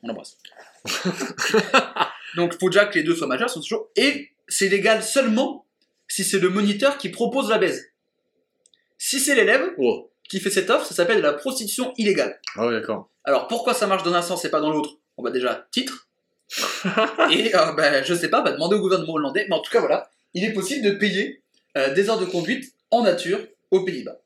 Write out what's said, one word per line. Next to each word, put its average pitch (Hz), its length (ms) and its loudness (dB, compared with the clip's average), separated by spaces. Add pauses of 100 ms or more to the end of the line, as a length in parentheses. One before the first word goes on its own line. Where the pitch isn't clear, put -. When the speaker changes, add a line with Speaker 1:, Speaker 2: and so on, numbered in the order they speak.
Speaker 1:
On 117 40 -12
l'embrasse. - 300 -12 (480)
<laughs> - 320 -4 (1160)
Donc, 170 240 -2
faut 185 100 2
déjà 202 160 6
que 202 120 -4
les 156 60 2
deux 170 120 2
soient 165 120 -4
majeurs, 131 220 0
c'est 175 100 -8
toujours... - 360 -6
Et 277 340 0 (180)
c'est - 220 0
légal 214 340 2
seulement 254 640 0 (420)
si - 160 -4
c'est 190 160 0
le 180 100 4
moniteur 208 480 0
qui 190 120 -6
propose 233 400 -2
la 220 80 2
baise. 170 320 0 (1080)
Si - 220 -4
c'est 285 160 2
l'élève 254 420 4
Speaker 2:
Wow. 123 320 0 (200)
Speaker 1:
qui 190 100 -4
fait 196 100 -2
cette 190 200 0
offre, 285 160 2
ça - 100 -12
s'appelle 175 220 2
de 185 40 2
la 147 120 2
prostitution 254 640 -6
illégale. 165 420 0 (160)
Speaker 3:
Ah 110 120 0
ouais, 120 60 0
d'accord. 107 360 -4 (140)
Speaker 1:
Alors, - 240 0
pourquoi 233 260 -2
ça 214 140 0
marche 190 160 0
dans 175 100 0
un 175 80 2
sens 175 240 -4
et 156 40 -2
pas 160 120 2
dans 151 100 0
l'autre ? - 260 -4 (200)
Bon, - 60 -12
bah, 120 80 -2
déjà, 123 400 -2
titre. - 360 -6 (420)
Speaker 2:
<laughs> - 360 -6 (460)
Speaker 1:
Et, 220 240 2
euh, 156 180 4
bah, 147 300 4
je 165 100 0
sais 165 160 0
pas, 247 120 4
bah, 208 120 0
demandez 170 220 0
au 208 60 2
gouvernement 175 320 0
hollandais, 156 360 -2
mais 190 60 2
en - 40 2
tout - 120 -10
cas, 233 100 6
voilà, 147 280 0 (240)
il 180 120 -2
est 226 80 -2
possible 214 320 -2
de 202 60 4
payer, 202 500 -2 (360)
euh, 135 160 0
des 202 160 2
heures 226 100 0
de 185 60 -2
conduite 180 480 -4 (180)
en 233 120 4
nature 180 360 2 (320)
aux 190 120 4
Pays-Bas. 160 420 -8